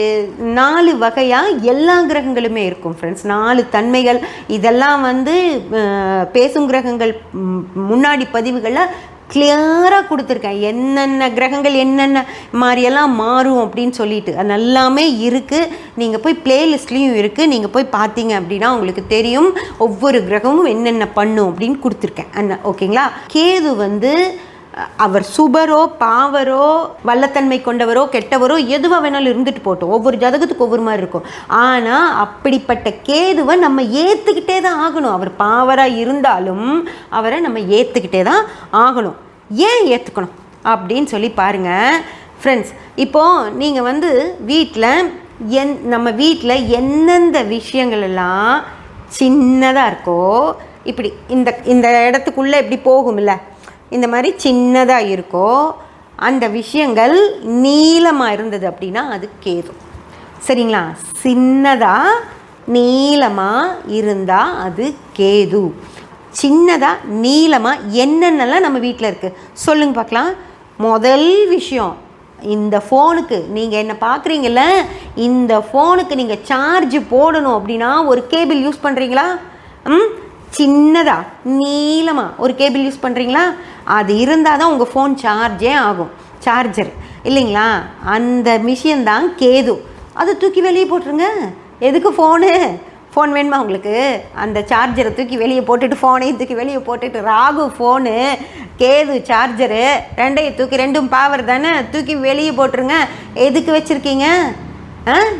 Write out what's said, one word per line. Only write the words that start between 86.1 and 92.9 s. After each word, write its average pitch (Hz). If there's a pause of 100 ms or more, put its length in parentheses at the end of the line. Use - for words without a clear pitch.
சார்ஜர் 240 (340)
இல்லைங்களா? 226 (380)
அந்த 233
மிஷின் 254
தான் 240
கேது. 247 (340)
அதை 370
தூக்கி 381
வெளியே 370
போட்டுருங்க. 302 (540)
எதுக்கு 277
ஃபோனு? 330 (640)